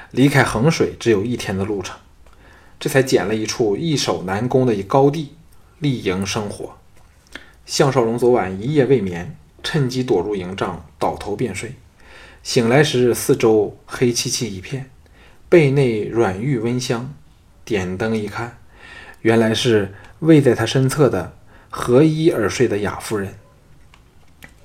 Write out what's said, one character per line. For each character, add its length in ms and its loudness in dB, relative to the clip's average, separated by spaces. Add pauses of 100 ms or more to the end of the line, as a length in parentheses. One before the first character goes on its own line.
(100)
离 180 4
开 140 4
衡 280 2
水 280 0
只 120 2
有 120 2
一 140 -4
天 200 -6
的 80 -4
路 180 -6
程， 140 -14 (840)
这 100 -8
才 140 4
捡 240 0
了 80 -2
一 120 -4
处 300 -2
易 200 -2
守 260 -4
难 260 -4
攻 180 2
的 80 0 (100)
高 260 4
地， 240 -8 (440)
立 240 -2
营 220 -2
生 240 -4
活。 280 -14 (920)
项 260 0
少 100 4
龙 160 0
昨 120 4
晚 300 0
一 140 -4
夜 120 4
未 140 2
眠， 360 -8 (260)
趁 260 -2
机 140 -4
躲 180 0
入 140 -4
营 220 -8
帐， 280 -4 (140)
倒 180 -2
头 200 -8
便 180 -6
睡。 200 -12 (680)
醒 260 0
来 140 6
时， 320 2
四 220 0
周 480 2
黑 280 -2
漆 180 -6
漆 260 -6
一 60 -12
片， 280 -12 (580)
被 240 6
内 320 0
软 360 -2
玉 180 -2
温 220 -2
香。 320 -6 (540)
点 320 -4
灯 180 -2
一 100 -6
看， 320 -12 (640)
原 180 4
来 140 2
是 420 0 (280)
偎 180 8
在 140 4
他 100 -2
身 240 0
侧 220 2
的 260 -6 (320)
合 340 2
衣 280 2
而 180 0
睡 180 0
的 120 -2
雅 200 -4
夫 180 -6
人。 180 -8 (1300)